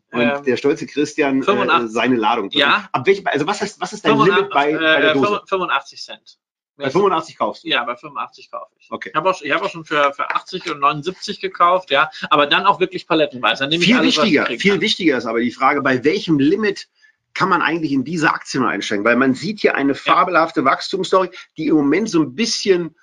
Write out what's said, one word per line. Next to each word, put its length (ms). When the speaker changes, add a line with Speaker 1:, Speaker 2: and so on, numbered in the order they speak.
Speaker 1:
Und 100
Speaker 2:
Ähm, 240
Speaker 1:
der 120
stolze 280
Christian, 560
äh, 20
Speaker 2:
fünfundachtzig. 480
Speaker 1:
seine 260
Ladung 340
drückt. 100
Speaker 2:
Ja. 300
Speaker 1:
Ab 160
welchem, 180
also 220
was 120
heißt, 220
was 100
ist 140
dein 60
Limit 240
Speaker 2:
Fünfundachtzig, 180
Speaker 1:
bei, 240
bei 240
der 80
Speaker 2:
äh, 60
Speaker 1:
Dose? 120
Speaker 2:
fünf-, 220
fünfundachtzig 540
Cent. 340
Speaker 1:
Bei 140
fünfundachtzig 460
kaufst 260
du? 40
Speaker 2:
Ja, 160
bei 120
fünfundachtzig 560
kaufe 280
ich. 120
Speaker 1:
Okay. 180
Speaker 2:
Ich 60
habe 140
auch, 120
ich 100
habe 140
auch 60
schon 140
für, 280
für 160
achtzig 420
und 80
neunundsiebzig 600
gekauft, 500
ja, 220
aber 160
dann 220
auch 120
wirklich 280
palettenweise. 560
Dann 80
nehme 100
ich 80
Speaker 1:
Viel 80
Speaker 2:
alles, 200
was 80
ich 60
Speaker 1:
wichtiger, 140
Speaker 2:
kriegen 140
Speaker 1:
viel 140
Speaker 2:
kann. 80
Speaker 1:
wichtiger 360
ist 80
aber 140
die 120
Frage, 300
bei 220
welchem 340
Limit 500
kann 160
man 140
eigentlich 280
in 120
diese 280
Aktie 280
nur 100
einsteigen? 340
Weil 120
man 180
sieht 260
hier 160
eine 180
Speaker 2:
Ja. 40
Speaker 1:
fabelhafte 640
Wachstumsstory, 680
die 100
im 80
Moment 340
so 120
ein 140
bisschen, 680